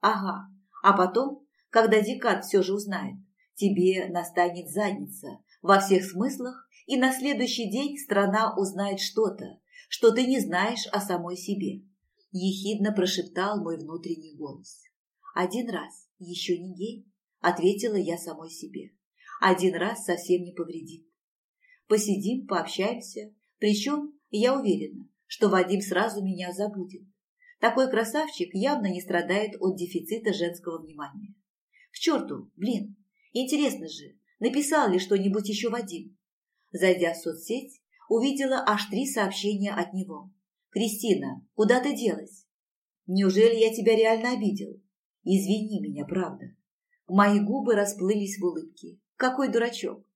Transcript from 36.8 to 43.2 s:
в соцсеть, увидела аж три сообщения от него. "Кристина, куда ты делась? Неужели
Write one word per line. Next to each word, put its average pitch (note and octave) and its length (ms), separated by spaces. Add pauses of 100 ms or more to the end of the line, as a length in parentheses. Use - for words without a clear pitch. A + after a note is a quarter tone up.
в - 40
соцсеть, - 640 (260)
увидела C4+ 600
аж G#3 220
три B3 180
сообщения G3+ 640
от - 200
него. F#3 380 (380)
"Кристина, G#3 760 (120)
куда A3 260
ты C#4+ 140
делась? - 500 (640)
Неужели G3 480